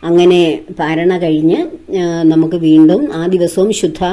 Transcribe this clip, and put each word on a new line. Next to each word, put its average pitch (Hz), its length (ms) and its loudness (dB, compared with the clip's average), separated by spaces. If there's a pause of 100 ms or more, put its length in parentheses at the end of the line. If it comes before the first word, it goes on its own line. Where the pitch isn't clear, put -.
അങ്ങനെ 175 540 2 (200)
പാരണ 165 400 -2
കഴിഞ്ഞ്, 170 480 0 (320)
ആ, 170 240 -4
നമുക്ക് 160 340 2
വീണ്ടും 165 580 4
ആ 165 120 -4
ദിവസവും 185 460 0
ശുദ്ധ 185 400 -4